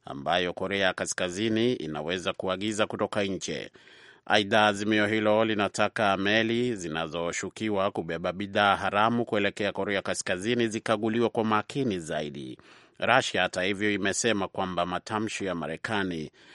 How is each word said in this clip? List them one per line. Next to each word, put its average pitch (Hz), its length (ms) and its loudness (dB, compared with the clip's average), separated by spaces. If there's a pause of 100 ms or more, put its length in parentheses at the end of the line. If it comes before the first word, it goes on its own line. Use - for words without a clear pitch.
ambayo 85 460 0
Korea 92 400 0
Kaskazini 107 800 0
inaweza 82 600 -4
kuagiza 98 540 -2
kutoka 104 380 -2
nje. 80 460 -6 (560)
Aidha, 107 400 4
azimio 104 400 2
hilo 107 380 4
linataka 104 720 2
meli 113 600 2
zinazoshukiwa 85 1120 -2
kubeba 85 420 -4
bidhaa 101 440 2
haramu 107 480 2
kuelekea 101 480 0
Korea 98 300 -2
Kaskazini 107 640 0
zikaguliwe 110 600 0
kwa 113 160 0
makini 110 540 0
zaidi. 76 600 -6 (400)
Russia, 110 440 2
hata 92 200 0
hivyo, 101 300 0
imesema 98 560 0
kwamba 90 380 -2
matamshi 101 580 -4
ya 92 100 -2
Marekani 85 760 -4 (240)